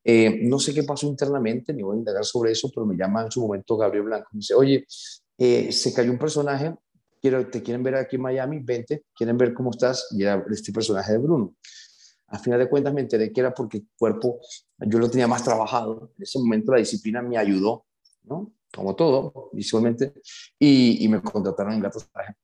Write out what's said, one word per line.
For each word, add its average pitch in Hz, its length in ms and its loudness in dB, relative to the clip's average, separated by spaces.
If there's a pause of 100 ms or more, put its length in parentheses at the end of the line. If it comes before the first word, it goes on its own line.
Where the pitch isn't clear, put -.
eh, 113 420 6
no 131 160 2
sé 143 140 -2
qué 147 100 0
pasó 143 240 -4
internamente, 135 640 -2
ni 117 100 -6
voy 101 140 -2
a - 20 -2
indagar 107 240 -4
sobre 113 300 0
eso, 123 200 -4
pero 113 120 -4
me 98 100 0
llama 101 280 -2
en 110 80 -8
su 123 100 -4
momento 104 340 -2
Gabriel 104 300 0
Blanco, 110 260 -6
me 107 60 -12
dice, - 160 -6
Oye, 135 320 4 (520)
eh, 120 360 2
se - 200 -2
cayó 120 160 2
un 123 100 -2
personaje 147 540 -2 (520)
"Quiero, 127 220 2
te 113 160 -8
quieren 120 180 -4
ver 131 140 -2
aquí 131 220 -2
en 127 40 -4
Miami, 131 380 -4
vente, 123 460 -6 (120)
quieren 117 180 0
ver 123 160 4
cómo 127 200 -4
estás", 127 400 -2
y 104 100 -2
era 98 300 0
este 104 200 -6
personaje 107 420 -2
de 110 40 2
Bruno. 139 380 0 (720)
A 104 100 -12
final 123 220 0
de 127 100 2
cuentas 143 240 2
me 135 80 -2
enteré 110 320 0
que 127 80 0
era 127 100 2
porque 117 260 -8
el 101 100 -10 (100)
cuerpo, 113 420 0 (380)
yo 107 220 0
lo 117 100 4
tenía 123 180 2
más 117 160 0
trabajado. 110 760 -2
En - 40 -16
ese 101 160 -10
momento 113 340 2
la 127 60 6
disciplina 110 460 -2
me 123 120 -6
ayudó, 104 520 0 (380)
¿no? 185 280 -10 (180)
Como 98 240 -4
todo, 139 580 0
visualmente, 117 600 0 (460)
y, 131 440 6
y 110 40 4
me 107 120 4
contrataron 101 540 -4
en 110 80 -2
Gato 98 180 -6
Salvaje. 101 440 -16